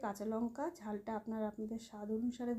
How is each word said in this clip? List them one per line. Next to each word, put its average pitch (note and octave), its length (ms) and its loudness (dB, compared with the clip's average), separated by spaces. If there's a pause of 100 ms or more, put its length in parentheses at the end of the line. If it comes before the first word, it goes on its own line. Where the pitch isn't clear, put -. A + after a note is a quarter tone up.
কাঁচা G3+ 300 0
লঙ্কা, A#3 320 2 (140)
ঝালটা G#3 400 -2
আপনারা A3 320 0
আপনাদের A3 360 -2
স্বাদ G#3 200 -6 (100)
অনুসারে A#3+ 420 2